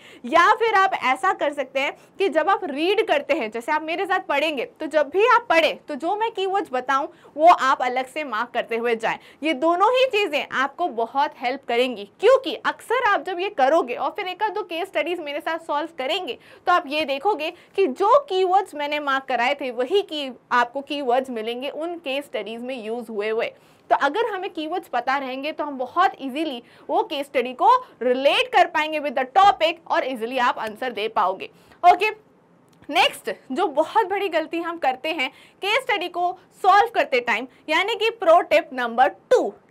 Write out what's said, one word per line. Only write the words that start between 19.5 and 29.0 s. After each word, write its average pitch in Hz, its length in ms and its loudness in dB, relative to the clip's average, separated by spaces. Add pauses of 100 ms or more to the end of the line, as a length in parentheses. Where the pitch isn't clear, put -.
थे 277 160 -6
वही 254 320 -2
की, 294 280 -8 (220)
आपको 240 280 0
कीवर्ड्स 262 500 -2
मिलेंगे 240 380 -6
उन 330 300 -8
केस 277 260 -6
स्टडीज 226 380 -10
में 247 220 -10
यूज़ 226 260 -8
हुए 214 200 -4
हुए। 220 160 -2 (440)
तो 349 80 2
अगर 403 360 -2
हमें 370 160 -6
कीवर्ड्स 320 380 -8
पता 254 300 -2
रहेंगे 269 340 -6
तो 311 120 -6
हम 294 140 -10
बहुत 339 420 0
ईजीली 269 420 -6 (260)
वो 339 160 0
केस 285 220 -6
स्टडी 254 280 -2
को 392 200 4 (280)
रिलेट 277 500 2
कर 370 160 6
पाएंगे 311 320 -2